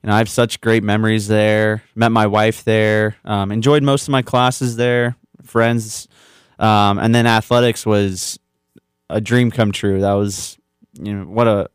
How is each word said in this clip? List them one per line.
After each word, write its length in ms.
you 60
know, 60
I 40
have 100
such 320
great 220
memories 460
there. 560
Met 160
my 160
wife 380
there. 500
Um, 280
enjoyed 320
most 240
of 0
my 140
classes 520
there. 400
Friends. 640
Um, 400
and 160
then 140
athletics 580
was 540
a 120
dream 320
come 180
true. 300
That 140
was, 440
you 200
know, 120
what 200
a 280